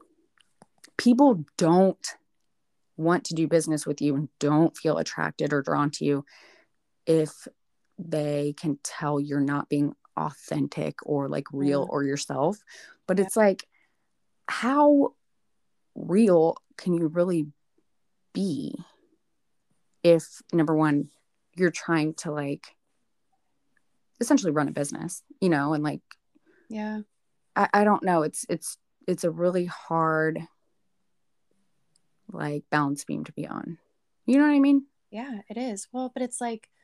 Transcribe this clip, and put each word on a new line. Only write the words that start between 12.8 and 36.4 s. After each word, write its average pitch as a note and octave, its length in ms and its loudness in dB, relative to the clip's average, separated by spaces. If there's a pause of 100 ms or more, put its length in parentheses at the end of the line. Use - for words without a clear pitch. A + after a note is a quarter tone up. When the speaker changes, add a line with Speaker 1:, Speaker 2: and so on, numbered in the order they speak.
Speaker 1:
But F#3 120 0
Speaker 2:
Yeah. G3 80 2
Speaker 1:
it's - 100 -10
like, G3+ 320 4 (800)
how C#4+ 640 4 (800)
real F3 640 4 (220)
can F3+ 160 -2
you E3+ 140 0
really E3+ 400 0 (840)
be F3+ 420 -4 (1300)
if, E3+ 380 4 (120)
number D#3+ 220 2
one, D3 360 2 (440)
you're F3 160 0
trying D#3 440 -2
to, - 160 -10
like, D3 460 -8 (1400)
essentially A#3 320 2
run D3 160 0
a - 40 -6
business, D3 500 -8 (180)
you F#3 80 2
know, D3+ 260 2
and, D3+ 100 -2
like, D3 180 -6 (640)
Speaker 2:
Yeah. G#3+ 320 -8 (540)
Speaker 1:
I, G3 180 2
I G#3 120 6
don't G#3 180 4
know. F3 200 2
It's, D#3+ 260 -6
it's, - 300 -8 (280)
it's F#3 180 -2
a E3+ 60 0
really F3 340 0
hard, D#3+ 800 -2 (1800)
like, D3 400 -6
balance C#3+ 340 0
beam - 200 -6
to - 80 -14
be - 140 -10
on. - 320 -12 (480)
You B3+ 120 4
know D4 80 6
what D4 80 4
I C#4 60 6
mean? C#4 260 4 (240)
Speaker 2:
Yeah, A3+ 380 -12
it G#3+ 80 -16
is. A#3 360 -8
Well, B3+ 200 -6
but B3 100 -6
it's A#3+ 180 -6